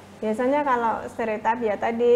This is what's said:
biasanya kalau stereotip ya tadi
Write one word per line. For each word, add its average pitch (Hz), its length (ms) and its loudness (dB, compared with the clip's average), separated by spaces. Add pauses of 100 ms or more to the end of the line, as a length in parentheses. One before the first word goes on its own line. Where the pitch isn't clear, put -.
(180)
biasanya 233 440 0
kalau 240 320 0 (140)
stereotip 220 520 -2
ya 214 160 0
tadi 233 400 0